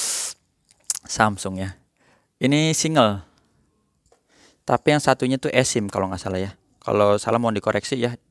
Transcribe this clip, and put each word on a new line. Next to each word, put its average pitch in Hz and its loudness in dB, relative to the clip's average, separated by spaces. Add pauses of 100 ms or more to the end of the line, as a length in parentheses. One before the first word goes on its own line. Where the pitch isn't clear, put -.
(1080)
Samsung, 98 0
ya. 95 -8 (640)
Ini 151 2
single. 120 2 (1400)
Tapi 147 0
yang - -
satunya 131 0
tuh - -6
eSIM 120 0
kalau 95 -4
nggak 95 -6
salah, 92 -4
ya. 95 -10 (240)
Kalau 104 4
salah 113 0
mohon 117 0
dikoreksi, 104 -2
ya, 120 -4 (120)